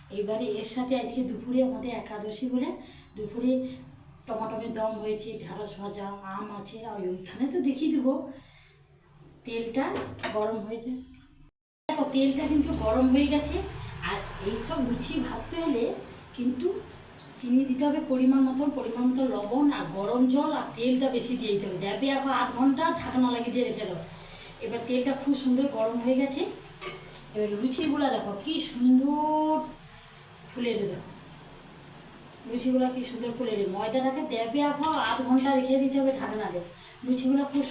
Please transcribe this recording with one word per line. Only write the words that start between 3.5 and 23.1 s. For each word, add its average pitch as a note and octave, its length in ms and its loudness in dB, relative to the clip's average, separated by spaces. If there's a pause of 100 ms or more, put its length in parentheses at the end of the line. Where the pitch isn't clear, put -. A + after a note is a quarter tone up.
টমাটমের A3 520 -6
দম A3 120 0 (100)
হয়েছে, G#3+ 280 -4 (120)
ঢেঁড়স F#3 380 -10
ভাজা, G3+ 260 -8 (280)
আম G#3 140 -6 (120)
আছে। G#3+ 180 -12 (120)
আর G#3 80 -8 (160)
ওইখানে A#3+ 400 -6
তো F#4 40 0 (100)
দেখিয়ে D4+ 280 0
দেবো। B3+ 180 4 (1300)
তেলটা A#3 400 -2 (500)
গরম G#3+ 300 0
হয়েছে, A#3 260 -8 (1000)
দেখো C#4+ 240 2
তেলটা C4+ 380 4
কিন্তু D4 180 4 (140)
গরম B3 300 6
হয়ে C#4+ 200 6
গেছে। D4 220 2 (540)
আর G3+ 80 -4 (300)
এই A3+ 100 -2 (100)
সব D#4+ 200 -2
লুচি B3 260 -2 (120)
ভাজতে - 380 -6
হলে B3 200 2 (520)
কিন্তু B3+ 320 0 (720)
চিনি B3+ 300 4
দিতে B3+ 180 2
হবে D4+ 120 2 (120)
পরিমাণ C4 360 6
মতন, C4 200 2 (100)
পরিমাণ A#3 320 -2
মতন C4 260 2
লবণ A3 300 2 (120)
আর - 80 -4 (120)
গরম A#3 240 2 (120)
জল D4+ 160 4 (100)
আর A#3 160 -6
তেলটা B3+ 400 2
বেশি A#3+ 240 0
দিয়ে G#3+ 140 2
দিতে G3 140 2
হবে। F3+ 180 -4
দেবে G3+ 220 0 (100)
এখন C4+ 140 0 (100)
আধ B3+ 160 2
ঘন্টা C4+ 260 6 (180)
ঢাকনা B3+ 340 4